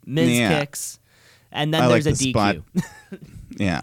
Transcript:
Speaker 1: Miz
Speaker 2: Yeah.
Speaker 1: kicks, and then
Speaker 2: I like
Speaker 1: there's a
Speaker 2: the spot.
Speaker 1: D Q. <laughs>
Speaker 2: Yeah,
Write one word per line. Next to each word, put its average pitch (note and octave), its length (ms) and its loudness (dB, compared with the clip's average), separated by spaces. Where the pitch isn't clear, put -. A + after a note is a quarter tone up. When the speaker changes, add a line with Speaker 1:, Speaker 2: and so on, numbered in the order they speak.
Speaker 1:
Miz D#3+ 340 2
Speaker 2:
Yeah. E3 200 2
Speaker 1:
kicks, - 400 -8
and D3+ 220 -2
then D#3 100 2
Speaker 2:
I - 40 4
like A#2+ 160 6
Speaker 1:
there's C#3+ 160 0
a C3+ 40 0
Speaker 2:
the C3 80 0
spot. G#2 240 2
Speaker 1:
D - 260 -4
Q. - 420 -14
<laughs> - 60 -20
Speaker 2:
Yeah, F2+ 240 0